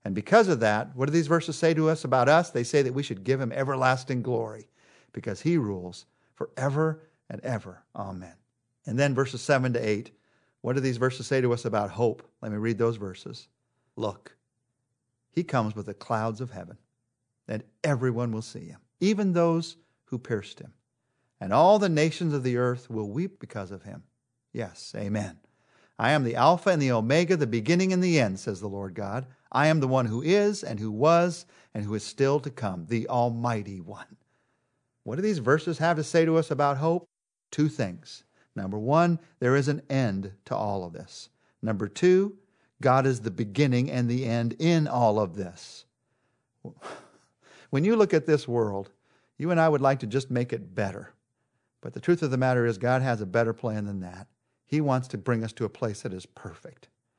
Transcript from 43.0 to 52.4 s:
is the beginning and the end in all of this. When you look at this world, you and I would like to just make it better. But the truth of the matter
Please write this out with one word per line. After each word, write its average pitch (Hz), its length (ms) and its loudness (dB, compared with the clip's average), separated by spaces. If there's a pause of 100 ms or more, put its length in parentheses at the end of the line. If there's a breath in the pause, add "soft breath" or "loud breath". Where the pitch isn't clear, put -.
is 127 140 0
the 107 100 -6
beginning 123 600 0
and 123 200 0
the 127 140 -2
end 117 340 -2
in 160 300 2
all 117 300 2
of 95 180 -2
this. - 480 -12 (1900 loud breath)
When 139 140 2
you 220 120 4
look 202 160 4
at 156 140 2
this 151 220 2
world, 107 420 -2 (480)
you 156 120 -4
and 170 100 4
I 160 80 6
would 147 120 2
like 135 200 2
to 123 60 -6
just 127 240 -2
make 123 220 -2
it 101 220 -8
better. 98 380 -6 (680)
But - 140 -12
the 127 60 -12
truth 170 220 2
of 143 80 0
the 131 60 0
matter 127 300 2